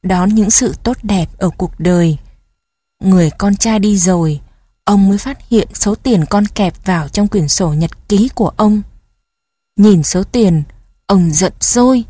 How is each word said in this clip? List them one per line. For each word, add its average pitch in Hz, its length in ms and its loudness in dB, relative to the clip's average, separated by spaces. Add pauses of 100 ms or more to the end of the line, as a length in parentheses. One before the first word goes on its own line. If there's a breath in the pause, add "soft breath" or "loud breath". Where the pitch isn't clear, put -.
đón 185 320 0
những 208 160 2
sự - 320 0
tốt 247 200 -4
đẹp 196 340 -2
ở 175 120 -2
cuộc - 300 -8
đời. 170 380 2 (840)
Người 185 260 4
con 202 260 -2
trai 220 240 -2
đi 208 180 0
rồi, 170 440 -2 (420)
ông 196 260 2
mới 202 80 0
phát - 320 -10
hiện 226 240 0
số 208 220 -2
tiền 196 300 0
con 208 200 0
kẹp 190 400 -6
vào 170 240 -2
trong 208 180 -2
quyển 185 200 -2
sổ 160 260 -2
nhật - 360 -4
ký 208 260 2
của - 220 -2
ông. 214 240 2 (920)
Nhìn 196 280 4
số 185 200 -2
tiền, 180 400 0 (440)
ông 180 240 2
giận 175 300 -2
sôi. 247 480 2